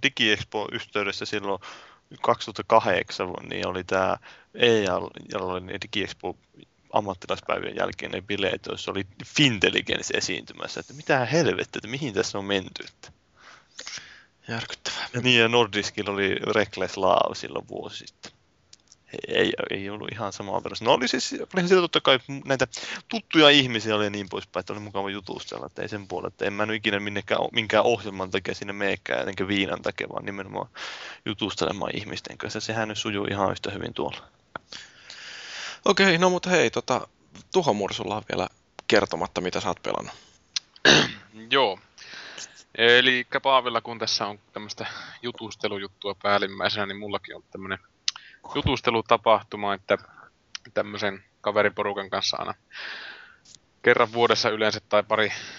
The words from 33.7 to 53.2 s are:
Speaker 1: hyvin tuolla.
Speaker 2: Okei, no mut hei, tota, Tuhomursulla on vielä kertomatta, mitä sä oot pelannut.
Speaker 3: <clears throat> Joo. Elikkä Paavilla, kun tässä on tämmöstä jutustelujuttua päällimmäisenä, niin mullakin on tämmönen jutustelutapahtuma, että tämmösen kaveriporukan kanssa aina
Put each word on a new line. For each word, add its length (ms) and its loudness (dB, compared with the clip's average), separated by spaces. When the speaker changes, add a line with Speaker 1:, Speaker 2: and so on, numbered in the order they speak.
Speaker 1:
hyvin 220 -8
tuolla. 240 -4
Speaker 2:
Okei, 320 6
no 120 6
mut 160 0
hei, 240 4
tota, 380 -2
Tuhomursulla 600 0
on 160 -6
vielä 160 -2
kertomatta, 540 2
mitä 180 -2
sä 80 -4
oot 160 -4
pelannut. 300 -4
Speaker 3:
<clears throat> 640 2
Joo. 280 4
Elikkä 640 6
Paavilla, 400 4
kun 180 -12
tässä 280 -2
on 120 -8
tämmöstä 320 -10
jutustelujuttua 1000 -6
päällimmäisenä, 640 0
niin 120 -8
mullakin 380 -8
on 160 -18
tämmönen 280 -8
jutustelutapahtuma, 1160 2
että 240 2
tämmösen 500 -4
kaveriporukan 680 0
kanssa 280 -2
aina 160 -6